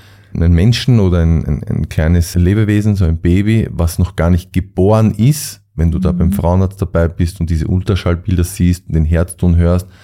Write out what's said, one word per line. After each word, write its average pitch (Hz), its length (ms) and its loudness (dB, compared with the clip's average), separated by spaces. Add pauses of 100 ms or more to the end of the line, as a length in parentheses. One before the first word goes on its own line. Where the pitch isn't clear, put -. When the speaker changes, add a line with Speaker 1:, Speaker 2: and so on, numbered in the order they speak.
(340)
Speaker 1:
einen 85 180 2
Menschen 117 480 2
oder 90 200 2
ein, 82 260 0
ein, 73 180 -4
ein - 240 -4
kleines 82 460 0
Lebewesen, 104 600 2
so 95 80 0
ein 82 140 0
Baby, 101 520 0
was 82 280 -2
noch - 180 -2
gar 82 140 0
nicht 90 220 -2
geboren 104 600 0
ist, 117 500 -2 (140)
wenn 82 140 0
du 80 80 -2
da 92 140 0
Speaker 2:
Mhm. 90 60 -4
Speaker 1:
beim 82 140 0
Frauenarzt 92 500 -2
dabei 85 260 0
bist 82 320 -4
und 82 100 -4
diese 80 180 -2
Ultraschallbilder 90 760 -2
siehst - 440 -2
und - 80 -4
den 80 80 2
Herzton 85 520 0
hörst, 87 300 2 (180)